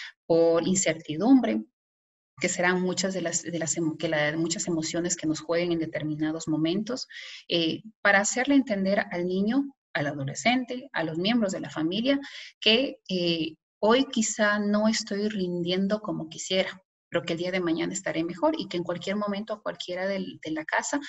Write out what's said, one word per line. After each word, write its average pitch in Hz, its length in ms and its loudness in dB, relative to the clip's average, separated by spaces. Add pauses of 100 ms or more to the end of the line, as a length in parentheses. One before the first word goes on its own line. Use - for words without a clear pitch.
(260)
por 165 420 4
incertidumbre, 190 960 4 (760)
que 180 80 2
serán 180 340 2
muchas 185 320 0
de 180 80 -2
las, 165 200 -2
de 170 160 -6
las 165 180 -2
emo-, 156 200 0
que 165 120 -2
la, 151 280 2
muchas 165 300 -2
emociones 170 500 -2
que 156 120 -2
nos 156 120 0
jueguen 170 300 0
en 165 80 2
determinados 156 720 -4
momentos, 185 580 0 (420)
eh, 165 340 0 (200)
para 196 180 6
hacerle 262 360 2
entender 196 560 2
al 175 160 -2
niño, 214 480 0 (180)
al 147 120 0
adolescente, 233 840 -2
a 170 120 0
los 160 140 -4
miembros 202 340 2
de 160 80 -6
la - 100 -10
familia, 208 480 0 (420)
que, 247 360 4 (120)
eh, 170 480 0 (240)
hoy 247 300 6
quizá 208 480 0
no 208 300 2
estoy 208 400 -2
rindiendo 185 720 0
como 160 300 -6
quisiera, - 520 -4 (280)
pero 170 120 -2
que 170 120 -4
el 165 40 -4
día 180 140 -2
de 190 80 0
mañana 170 320 0
estaré 160 320 -2
mejor 294 340 0
y 190 80 -6
que 175 120 -4
en 170 60 -2
cualquier 175 320 -4
momento 208 360 -4
a 214 100 -8
cualquiera 180 460 -6
del, 196 340 -6
de 160 80 -8
la 156 140 -4
casa 240 340 -2 (100)